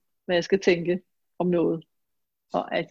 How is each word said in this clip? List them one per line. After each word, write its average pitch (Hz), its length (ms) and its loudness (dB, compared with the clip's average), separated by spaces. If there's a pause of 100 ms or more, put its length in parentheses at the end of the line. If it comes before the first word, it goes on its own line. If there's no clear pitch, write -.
(260)
hvad 180 100 0
jeg 170 80 2
skal 196 160 0
tænke 175 400 0 (400)
om 175 80 0
noget. 170 360 0 (680)
Og 180 220 -2
at 170 160 -2